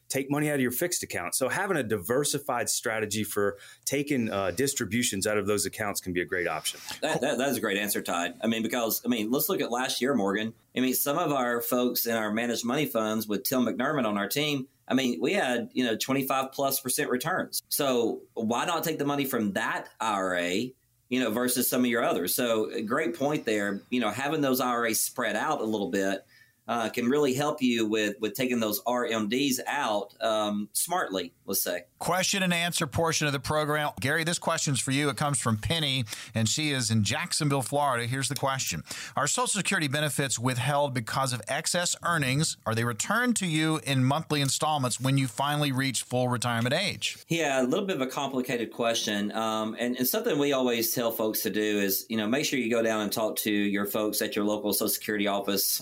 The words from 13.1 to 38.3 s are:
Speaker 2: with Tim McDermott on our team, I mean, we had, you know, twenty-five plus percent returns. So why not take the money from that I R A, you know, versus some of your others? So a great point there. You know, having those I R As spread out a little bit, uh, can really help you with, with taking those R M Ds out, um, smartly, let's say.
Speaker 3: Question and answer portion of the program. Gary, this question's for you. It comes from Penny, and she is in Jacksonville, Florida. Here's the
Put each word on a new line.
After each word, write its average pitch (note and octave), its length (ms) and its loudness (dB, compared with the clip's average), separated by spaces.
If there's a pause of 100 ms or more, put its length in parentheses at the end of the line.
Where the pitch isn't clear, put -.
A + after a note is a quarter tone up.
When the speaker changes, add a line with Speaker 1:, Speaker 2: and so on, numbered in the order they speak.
Speaker 2:
with G#2+ 160 -2
Tim B2+ 220 2
McDermott B2 400 0
on G#2 100 2
our G2+ 140 0
team, C#3+ 380 0 (200)
I - 60 0
mean, B2+ 260 2
we D3 140 2
had, B2+ 400 0
you B2+ 100 2
know, A2+ 140 2
twenty-five C3+ 540 0
plus C3+ 280 0
percent B2+ 300 -2
returns. C3+ 600 -2
So A#2+ 520 2 (140)
why A#2 300 0
not E3 180 0
take E3 160 0
the D3 60 0
money C#3+ 200 2
from A2 280 0
that B2+ 340 -2 (120)
I A2 120 0
R F#2+ 260 2
A, F#2 360 0 (360)
you B2+ 100 0
know, A#2 120 2
versus B2 360 2
some B2+ 140 2
of B2 60 4
your A#2 160 2
others? G#2+ 320 0
So A#2 340 2
a G#2+ 140 -4
great D3+ 340 -2
point D3 280 0
there. G2+ 440 0
You B2 120 0
know, G#2+ 100 2
having C#3+ 300 -2
those C3 200 2
I B2+ 60 2
R A#2+ 180 2
As A2 160 0
spread A2 340 -2
out C#3+ 260 0
a A2 40 -2
little G2+ 240 0
bit, G2 340 0 (440)
uh, A2+ 220 -2
can A#2 180 -2
really C#3 260 4
help D3 280 -2
you A#2+ 260 4
with, G#2+ 320 0
with G#2+ 140 -2
taking B2+ 260 0
those G#2+ 260 0
R B2 220 0
M A2 200 -2
Ds C3 380 0
out, A2 560 -2
um, G#2+ 520 0
smartly, A#2+ 600 -2 (140)
let's G2 160 -2
say. F2+ 220 -4 (200)
Speaker 3:
Question F#3 380 0
and F3+ 100 2
answer E3+ 320 0
portion D#3+ 400 0
of C#3+ 80 2
the C#3 60 -2
program. D3+ 500 0 (100)
Gary, D#3 240 0
this E3 140 0
question's D3+ 420 0
for - 120 -2
you. C#3+ 180 2
It B2 80 -4
comes C#3+ 220 0
from A2 180 2
Penny, C3+ 480 0 (300)
and A2+ 120 2
she D3+ 220 0
is B2+ 220 0
in A2 120 4
Jacksonville, C#3+ 600 0
Florida. C3+ 420 2
Here's C3 240 -2
the C#3+ 60 -2